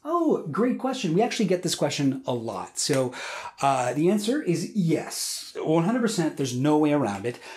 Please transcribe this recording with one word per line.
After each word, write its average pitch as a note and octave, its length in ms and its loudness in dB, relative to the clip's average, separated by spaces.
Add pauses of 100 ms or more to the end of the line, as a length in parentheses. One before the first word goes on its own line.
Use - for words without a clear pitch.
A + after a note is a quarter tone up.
Oh, D#4 440 2
great G#3+ 300 0
question. B3+ 340 -2
We F#3 80 4
actually A#3 260 0
get F3+ 140 2
this D#3+ 140 -2
question C#3+ 500 0
a B2+ 80 -2
lot. A2 460 -6
So, C3 340 0 (480)
uh, C3 320 2
the D#3 160 4
answer A3 320 0
is E3+ 320 -2
yes. - 880 -2
One E3 240 4
hundred A3+ 180 2
percent, E3+ 360 0
there's B2+ 180 -2
no D3 220 4
way D3+ 160 4
around G#2 320 0
it. A#2+ 120 -4 (200)